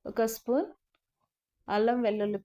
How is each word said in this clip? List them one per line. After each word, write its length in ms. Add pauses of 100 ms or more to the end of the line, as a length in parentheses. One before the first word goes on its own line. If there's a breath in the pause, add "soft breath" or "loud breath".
(100)
ఒక 240
స్పూన్ 340 (1000)
అల్లం 380
వెల్లుల్లి 380